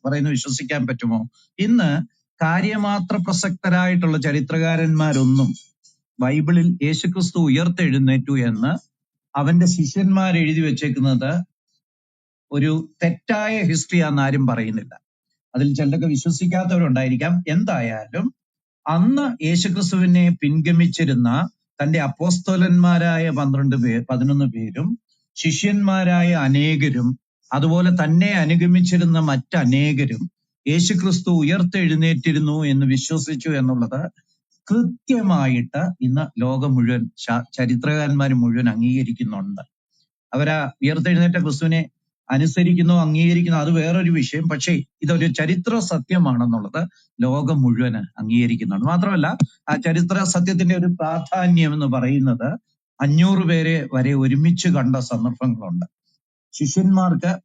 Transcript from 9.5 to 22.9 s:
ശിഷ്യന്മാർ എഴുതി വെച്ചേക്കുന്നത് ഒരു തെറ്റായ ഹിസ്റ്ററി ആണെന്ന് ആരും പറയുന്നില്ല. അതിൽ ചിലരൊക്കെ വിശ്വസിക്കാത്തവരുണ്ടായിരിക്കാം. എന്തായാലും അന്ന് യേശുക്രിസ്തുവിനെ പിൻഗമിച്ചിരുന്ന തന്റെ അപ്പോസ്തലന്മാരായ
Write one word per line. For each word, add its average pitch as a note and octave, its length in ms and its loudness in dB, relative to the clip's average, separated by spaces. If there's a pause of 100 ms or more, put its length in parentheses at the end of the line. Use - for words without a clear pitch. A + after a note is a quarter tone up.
ശിഷ്യന്മാർ F#3 720 0
എഴുതി D#3 220 0
വെച്ചേക്കുന്നത് C3+ 840 -2 (1080)
ഒരു D#3 380 -2 (140)
തെറ്റായ G#3+ 580 -2
ഹിസ്റ്ററി F3 380 0
ആണെന്ന് D3 220 0
ആരും C3+ 260 0
പറയുന്നില്ല. A2 520 -6 (560)
അതിൽ C#3+ 200 0
ചിലരൊക്കെ D3+ 320 0
വിശ്വസിക്കാത്തവരുണ്ടായിരിക്കാം. E3+ 1400 0
എന്തായാലും D3 840 -4 (540)
അന്ന് A#3+ 560 0
യേശുക്രിസ്തുവിനെ F3+ 960 2
പിൻഗമിച്ചിരുന്ന D3+ 1080 2 (340)
തന്റെ D#3+ 160 0
അപ്പോസ്തലന്മാരായ F3 1300 2